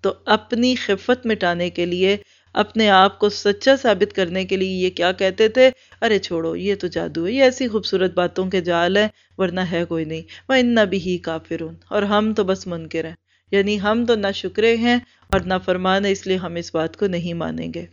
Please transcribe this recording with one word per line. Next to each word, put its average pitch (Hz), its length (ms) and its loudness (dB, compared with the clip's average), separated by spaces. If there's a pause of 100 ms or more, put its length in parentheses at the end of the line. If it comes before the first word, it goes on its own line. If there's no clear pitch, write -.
تو 196 120 -2 (120)
اپنی 240 500 0
خفت 240 500 -2
مٹانے 180 440 -2
کے 175 160 -4
لیے، 185 320 0 (360)
اپنے 214 360 0
آپ 190 300 6
کو 208 100 2
سچا 208 520 2
ثابت 202 340 2
کرنے 185 300 -2
کے 190 120 -2
لیے 190 140 -2
یہ 185 180 0
کیا 180 220 0
کہتے 190 360 0
تھے؟ 254 220 6 (320)
"ارے 220 180 2
چھوڑو، 165 360 -4
یہ 190 200 -2
تو 196 120 -6
جادو 165 400 -4
ہے، 202 40 -2
یہ 269 120 2
ایسی 254 240 2
خوبصورت 190 460 -2
باتوں 180 360 -2
کے 185 120 0
جال 175 360 2
ہیں، 214 100 2 (300)
ورنہ 185 220 -2
ہے 175 260 -2
کوئی 165 200 -4
نہیں۔ 160 160 -10 (280)
وَإِنَّا 240 340 4
بِهِ 180 380 -2
كَافِرُونَ، 165 540 -8 (120)
اور 202 160 -2
ہم 208 300 0
تو 208 100 0
بس 190 240 -2
منکر 165 380 -6
ہیں، 160 100 -12 (360)
یعنی 196 300 0
ہم 220 240 0
تو 233 100 2
ناشکرے 208 600 0
ہیں 240 200 2 (340)
اور 196 120 2
نافرمان 185 640 0
ہیں، 202 60 2
اس 196 160 -4
لیے 185 100 0
ہم 170 180 -8
اس 170 200 -8
بات 160 220 -2
کو 202 100 0
نہیں 175 260 -4
مانیں 165 420 -6
گے۔" 170 180 -10